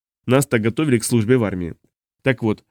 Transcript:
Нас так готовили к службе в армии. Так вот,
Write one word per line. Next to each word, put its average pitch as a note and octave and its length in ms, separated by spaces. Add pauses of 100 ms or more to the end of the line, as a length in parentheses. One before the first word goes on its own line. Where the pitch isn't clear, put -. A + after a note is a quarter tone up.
(260)
Нас C3 200
так A#2 160
готовили B2 360
к G#2+ 60
службе A#2+ 340
в A#2 60
армии. F2+ 320 (460)
Так C3 200
вот, G#2+ 300